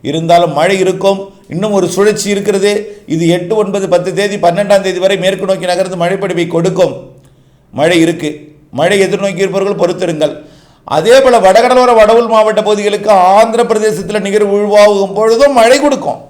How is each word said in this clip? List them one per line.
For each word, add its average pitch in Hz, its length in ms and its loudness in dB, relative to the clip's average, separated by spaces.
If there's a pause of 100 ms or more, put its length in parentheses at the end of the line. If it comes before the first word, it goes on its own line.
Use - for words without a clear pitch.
இருந்தாலும் 165 500 0
மழை 180 260 0
இருக்கும். 190 540 -2 (160)
இன்னும் 196 240 -4
ஒரு 185 160 0
சுழற்சி 202 420 -2
இருக்கிறது. 202 760 -2
இது 165 220 -2
எட்டு, 175 280 0
ஒன்பது, 196 320 -2
பத்து 175 260 0
தேதி, 202 220 -2
பன்னெண்டாம் 196 440 0
தேதி 185 180 -4
வரை 190 200 0
மேற்கு 190 280 -2
நோக்கி 185 200 -4
நகர்ந்து 180 300 -2
மழை 175 200 -6
பொழிவை 170 300 -4
கொடுக்கும். 170 480 -2 (800)
மழை 165 280 0
இருக்கு. 160 540 -4 (160)
மழை 180 300 0
எதிர்நோக்கி 196 420 -2
இருப்பவர்கள் 190 380 -4
பொறுத்திருங்கள். 170 560 -4 (480)
அதே 226 360 2
போல 247 180 4
வடகடலோர 240 560 4
வடவுள் 226 340 4
மாவட்ட 214 340 2
பகுதிகளுக்கு 208 480 0
ஆந்திர 208 520 4
பிரதேசத்துல 208 580 -2
நிகழ்வு 202 320 -2
உருவாகும் 208 600 2
பொழுதும் 226 380 2
மழை 247 280 2
கொடுக்கும். 262 500 -2